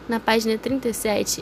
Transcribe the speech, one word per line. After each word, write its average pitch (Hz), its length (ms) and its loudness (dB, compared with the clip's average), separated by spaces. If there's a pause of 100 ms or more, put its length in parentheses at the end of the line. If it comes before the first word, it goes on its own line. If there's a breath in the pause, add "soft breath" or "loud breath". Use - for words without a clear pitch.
Na 233 120 0
página 220 380 2
trinta 247 320 -2
e 214 40 -2
sete, 208 480 0